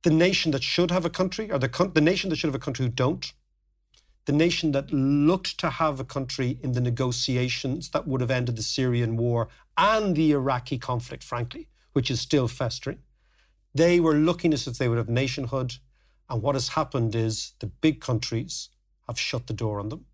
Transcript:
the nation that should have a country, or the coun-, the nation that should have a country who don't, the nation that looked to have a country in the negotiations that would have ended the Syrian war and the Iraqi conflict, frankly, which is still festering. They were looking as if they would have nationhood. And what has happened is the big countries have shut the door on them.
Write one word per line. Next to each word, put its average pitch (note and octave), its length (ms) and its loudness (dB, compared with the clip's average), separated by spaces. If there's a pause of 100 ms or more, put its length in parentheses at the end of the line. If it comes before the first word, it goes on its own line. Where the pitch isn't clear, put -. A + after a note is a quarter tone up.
the E3+ 80 4
nation E3 420 4
that C3+ 100 0
should - 280 0
have F3 140 0
a E3+ 60 0
country, F#3+ 400 -4
or C#3+ 80 0
the B2+ 100 0
coun-, G#2 260 0
the D#3 60 6
nation F3+ 300 4
that D#3 60 0
should - 120 -2
have C3+ 60 -2
a C3 60 -4
country C3 240 -4
who A#2+ 80 0
don't, C3 400 -2 (920)
the C#3+ 60 0
nation D#3+ 400 4
that C#3 200 -2
looked D3 680 2
to E3 120 -2
have D3 280 -2
a C3 60 -6
country B2+ 580 -4
in B2+ 100 -2
the B2 80 0
negotiations B2+ 1080 -2
that D3 160 -2
would C3 140 0
have B2 100 0
ended B2 260 0
the A2 60 -6
Syrian A#2+ 540 0
war A#2 320 0 (280)
and G#3 380 4
the D#3 180 4
Iraqi C3 460 0
conflict, B2 460 -6
frankly, B2 440 -8 (260)
which C3 160 0
is B2 100 0
still C3+ 260 2
festering. - 520 -4 (760)
They F3 240 6
were D#3+ 160 4
looking E3 380 4
as C3+ 160 -2
if A#2+ 100 -8
they B2+ 100 0
would A#2 100 2
have A2 100 -2
nationhood. B2+ 680 -2 (540)
And B2 140 -4
what C#3 120 2
has C3 140 -2
happened A#2+ 460 -2
is A2 440 -2
the - 80 -8
big D#3 340 0
countries - 680 -4 (400)
have B2 100 -6
shut - 280 -4
the - 60 -6
door G#2+ 280 -4
on G2+ 80 -6
them. - 260 -10